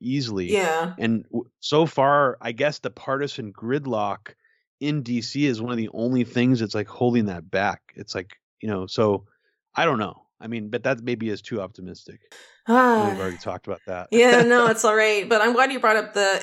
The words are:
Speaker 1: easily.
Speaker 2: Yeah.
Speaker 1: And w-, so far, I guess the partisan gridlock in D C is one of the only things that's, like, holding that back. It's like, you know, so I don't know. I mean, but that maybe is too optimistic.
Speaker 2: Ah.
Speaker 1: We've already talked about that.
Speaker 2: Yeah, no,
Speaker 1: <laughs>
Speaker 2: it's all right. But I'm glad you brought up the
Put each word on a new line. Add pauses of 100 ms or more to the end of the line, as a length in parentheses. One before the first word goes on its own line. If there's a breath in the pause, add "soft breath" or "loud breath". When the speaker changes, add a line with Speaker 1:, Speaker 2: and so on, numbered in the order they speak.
Speaker 1:
easily.
Speaker 2:
Yeah.
Speaker 1:
And
w-, (120)
so
far,
I
guess
the
partisan
gridlock (460)
in
D
C
is
one
of
the
only
things
that's,
like,
holding
that
back. (140)
It's
like, (240)
you
know,
so (500)
I
don't
know. (120)
I
mean,
but
that
maybe
is
too
optimistic. (480 loud breath)
Speaker 2:
Ah.
Speaker 1:
We've
already
talked
about
that.
Speaker 2:
Yeah,
no,
Speaker 1:
<laughs>
Speaker 2:
it's
all
right.
But
I'm
glad
you
brought
up
the